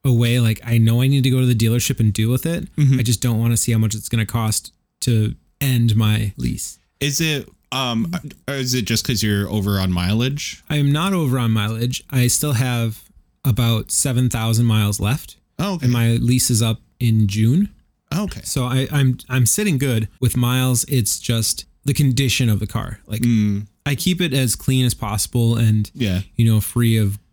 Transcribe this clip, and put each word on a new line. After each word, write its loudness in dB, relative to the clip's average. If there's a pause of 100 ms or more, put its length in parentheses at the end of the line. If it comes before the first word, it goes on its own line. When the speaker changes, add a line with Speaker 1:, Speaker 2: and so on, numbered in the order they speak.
Speaker 1:
away. 4
Like, 2
I 2
know 4
I 4
need 2
to 2
go 2
to 2
the 4
dealership 0
and 4
deal 0
with -2
it. -4 (100)
Speaker 2:
Mm-hmm. 4
Speaker 1:
I 0
just 0
don't 0
wanna 2
see -2
how 2
much 0
it's -10
gonna -2
cost -4 (300)
to 0 (240)
end 2
my 2
lease. -6 (180)
Speaker 2:
Is -2
it, -2 (220)
um, -2 (380)
or -6
is -2
it 0
just -2
'cause -2
you're 0
over -2
on 0
mileage? -2
Speaker 1:
I -2
am 2
not 0
over 0
on 0
mileage. -2
I 2
still 0
have -2 (440)
about 0
seven 0
thousand 0
miles 2
left. -4 (240)
Speaker 2:
Oh, -2
okay. -6
Speaker 1:
And 2
my 2
lease 0
is 2
up -2 (200)
in 4
June. 2 (480)
Speaker 2:
Okay. -6
Speaker 1:
So -4
I, 0
I'm, 2 (100)
I'm 2
sitting 0
good 0 (140)
with 0
miles. 0
It's -2
just -4 (200)
the 0
condition 2
of 2
the -4
car. -8
Like, -4
Speaker 2:
Mm. 0 (180)
Speaker 1:
I -2
keep -2
it 0
as 0
clean 0
as 0
possible -2
and, 2
Speaker 2:
Yeah. -2 (160)
Speaker 1:
you 2
know, 4
free 0
of 0 (140)